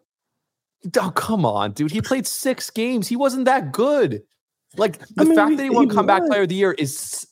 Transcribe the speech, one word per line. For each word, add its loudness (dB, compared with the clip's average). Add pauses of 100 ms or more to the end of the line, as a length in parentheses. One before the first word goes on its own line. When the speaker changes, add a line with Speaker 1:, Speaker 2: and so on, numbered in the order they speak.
(1000)
Speaker 1:
Oh, -4
come -2
on, 0
dude. -4
He -4
played -2
six -4
games. -2
He -4
wasn't 0
that 2
good. 0 (540)
Like, -2
the -4
Speaker 2:
I 6
mean, 6
Speaker 1:
fact 6
Speaker 2:
he, 2
Speaker 1:
that -4
he -2
won 4
Speaker 2:
he -2
Speaker 1:
comeback 4
Speaker 2:
was. 0
Speaker 1:
player 2
of 0
the -4
year 2
is, -8